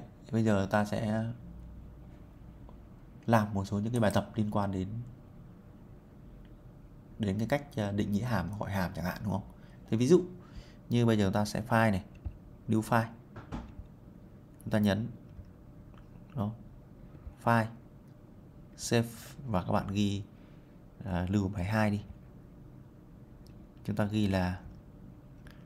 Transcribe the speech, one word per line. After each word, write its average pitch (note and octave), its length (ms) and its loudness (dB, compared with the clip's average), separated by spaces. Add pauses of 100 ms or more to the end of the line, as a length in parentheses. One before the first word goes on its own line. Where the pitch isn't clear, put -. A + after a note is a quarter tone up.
(320)
bây A2+ 120 4
giờ G2+ 280 6
ta G#2 140 4
sẽ A2 400 0 (2000)
làm G#2+ 280 6
một G2 120 0
số G2+ 140 0
những A2 120 0
cái B2 80 2
bài G#2 140 6
tập G2+ 220 2
liên G#2+ 160 2
quan G2+ 200 2
đến, F#2+ 180 -2 (2250)
đến G2+ 180 2
cái A2 100 0
cách, C#3+ 280 0
à, G#2 160 0
định G2+ 200 0
nghĩa G2+ 140 2
hàm G2 240 0
và G#2 80 -6
gọi G2 140 -4
hàm F#2+ 220 0
chẳng D#2+ 120 -4
hạn, - 180 -4
đúng G2+ 100 0
không? G2 100 -2 (460)
Thế A2+ 80 2
ví B2 100 4
dụ F3 180 8 (640)
như A#2+ 160 6
bây A2+ 120 6
giờ G2 160 6
ta G#2 120 4
sẽ - 240 -2
file A2+ 220 6
này, F#2+ 120 0 (640)
new A2 140 4
file. A2+ 260 4 (1600)
Chúng - 80 -4
ta A2 80 4
nhấn, G#2 280 4 (1200)
đúng - 100 -8
không? G#2+ 160 0 (880)
File, A2+ 240 6 (1120)
save A#2+ 320 2 (380)
và F#2 160 2
các A2 80 -2
bạn G#2 200 4
ghi, G2+ 320 2 (840)
à, F2+ 240 0
lưu G2 180 4
bài F#2 160 -2
hai G#2+ 280 2
đi. G#2 100 0 (1800)
Chúng G#2+ 100 0
ta G#2+ 100 2
ghi G#2 220 2
là F#2 320 2 (1080)